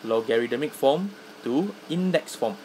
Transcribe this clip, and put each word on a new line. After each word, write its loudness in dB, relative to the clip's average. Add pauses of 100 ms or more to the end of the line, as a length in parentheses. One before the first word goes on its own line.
logarithmic 2
form 2 (320)
to 0 (140)
index 0
form. -2